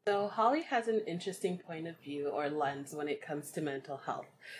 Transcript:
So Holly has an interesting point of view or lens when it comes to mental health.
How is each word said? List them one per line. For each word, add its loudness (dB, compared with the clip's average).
So 4
Holly 4
has 0
an 4
interesting 0
point -8
of -8
view -2
or 2
lens 0
when 0
it 0
comes -6
to -4
mental -2
health. -6